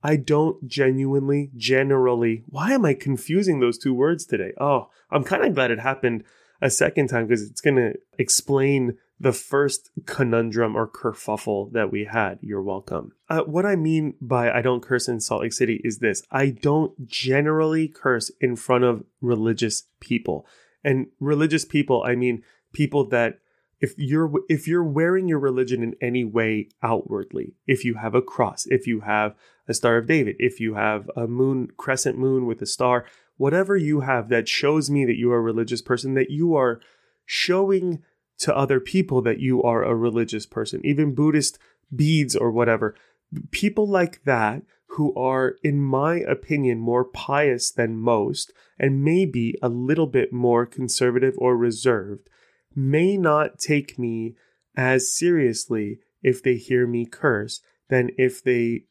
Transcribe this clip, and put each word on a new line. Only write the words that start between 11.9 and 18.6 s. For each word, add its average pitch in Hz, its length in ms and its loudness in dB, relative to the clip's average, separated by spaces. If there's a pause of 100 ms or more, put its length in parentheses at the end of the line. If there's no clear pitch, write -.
we 104 120 -4
had. 104 380 -2
You're 104 200 -6
welcome. 95 520 -8 (160)
Uh, 160 140 0
what 170 220 -2
I 202 100 2
mean 156 440 0
by 120 320 0
I 120 100 0
don't 123 220 0
curse 123 240 -2
in 117 140 -2
Salt - 220 -2
Lake 110 100 -4
City 113 320 0
is 110 140 -4
this. 107 220 -2 (100)
I 139 180 0
don't 143 580 -2
generally 156 800 0
curse 123 420 -2 (120)
in 123 160 0
front 123 260 2